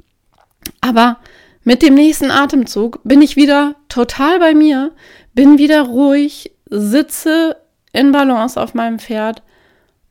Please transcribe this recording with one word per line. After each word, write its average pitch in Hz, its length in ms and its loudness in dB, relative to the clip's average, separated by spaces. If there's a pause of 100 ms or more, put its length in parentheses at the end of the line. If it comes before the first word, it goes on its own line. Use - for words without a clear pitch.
(800)
Aber 233 380 0 (440)
mit 247 200 0
dem 277 120 4
nächsten 294 360 2
Atemzug 247 760 -4
bin 277 180 4
ich 277 140 0
wieder 285 400 0 (120)
total 269 500 -2
bei 320 160 2
mir, 302 380 0 (420)
bin 277 240 6
wieder 302 240 2
ruhig, 277 720 -2 (140)
sitze 302 880 -2 (360)
in 277 200 0
Balance 262 480 -2
auf 226 140 -8
meinem 226 240 -6
Pferd 220 440 -10 (680)